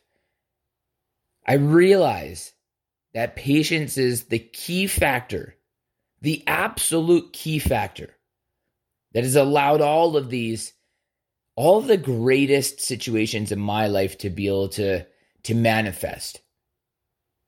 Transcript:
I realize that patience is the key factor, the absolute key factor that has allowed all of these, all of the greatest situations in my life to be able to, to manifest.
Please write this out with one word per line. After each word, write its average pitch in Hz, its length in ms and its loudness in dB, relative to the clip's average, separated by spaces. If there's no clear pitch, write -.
I 127 100 2
realize 143 960 4
that 117 220 -4
patience 151 640 0
is 123 280 -2
the 113 140 -2
key 185 480 -6
factor, - 680 -2
the 156 260 -4
absolute 165 840 0
key 156 260 -6
factor 101 580 -4
that 117 100 0
has 131 120 -2
allowed 143 460 4
all 156 360 2
of 131 120 -2
these, 113 440 -6
all 165 220 4
of 247 100 -2
the 220 100 4
greatest 135 840 0
situations 110 680 -4
in 101 80 -2
my 104 280 -2
life 98 320 0
to 101 100 -6
be 101 180 -4
able 98 220 0
to, 95 360 -4
to 110 120 -2
manifest. 110 840 -2